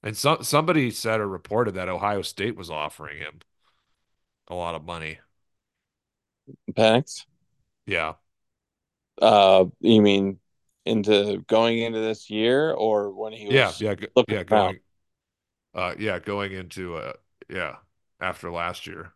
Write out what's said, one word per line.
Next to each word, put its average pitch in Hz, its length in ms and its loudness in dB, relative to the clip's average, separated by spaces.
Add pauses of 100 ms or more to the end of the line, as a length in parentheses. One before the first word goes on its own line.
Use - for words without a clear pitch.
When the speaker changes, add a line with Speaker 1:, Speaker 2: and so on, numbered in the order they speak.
Speaker 1:
And 104 140 -8
so-, 147 240 2
somebody 151 500 2
said 110 300 -2
or 104 60 -4
reported 101 480 -4
that 92 140 -6
Ohio 95 340 -2
State 107 320 -6
was 85 160 -14
offering 76 480 -10
him 76 220 -14 (1040)
a 87 80 -12
lot 85 200 -6
of 78 80 -12
money. 80 360 -12 (1500)
Speaker 2:
Penix? 113 520 2 (640)
Speaker 1:
Yeah. 80 280 -4 (1040)
Speaker 2:
Uh, 95 440 8 (140)
you 107 220 6
mean 98 380 2 (460)
into, 104 640 0
going 117 320 2
into 113 200 -4
this 110 300 -6
year 123 420 0
or 107 400 0
when 107 220 -10
he 110 140 -14
Speaker 1:
Yeah, - 20 -10
Speaker 2:
was 117 300 2
Speaker 1:
yeah, 107 160 -2
go-, 95 200 -12
Speaker 2:
looking 123 120 6
Speaker 1:
yeah, 101 240 -4
Speaker 2:
around? - 20 4 (160)
Speaker 1:
going, 92 100 -10 (920)
uh, 90 260 -4
yeah, 98 200 -4
going 101 340 -8
into, 90 440 -12
uh, 55 160 -10 (360)
yeah, 85 280 -8 (420)
after 90 320 -8
last 85 360 -8
year. 87 280 -16